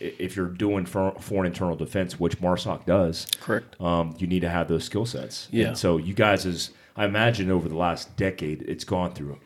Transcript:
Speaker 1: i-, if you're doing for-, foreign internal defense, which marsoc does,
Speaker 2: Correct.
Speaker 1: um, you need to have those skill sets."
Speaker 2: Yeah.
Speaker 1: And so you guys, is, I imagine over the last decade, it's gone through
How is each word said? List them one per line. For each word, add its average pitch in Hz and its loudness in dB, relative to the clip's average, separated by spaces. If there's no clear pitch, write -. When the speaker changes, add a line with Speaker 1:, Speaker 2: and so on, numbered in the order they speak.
Speaker 1:
i-, - -6
if 90 -4
you're 90 0
doing 98 0
for-, 95 0
foreign 95 0
internal 87 0
defense, 87 -2
which 85 0
marsoc 90 0
does, 87 4
Speaker 2:
Correct. - -4
Speaker 1:
um, 85 2
you 90 -2
need 90 2
to 85 0
have 85 0
those 82 0
skill 107 -2
sets." - -8
Speaker 2:
Yeah. 110 2
Speaker 1:
And - -6
so 87 2
you 82 -2
guys, 101 4
is, 85 -4
I 107 2
imagine 107 2
over 85 2
the 78 -4
last 85 0
decade, 85 -2
it's 80 -6
gone 90 -2
through 71 -10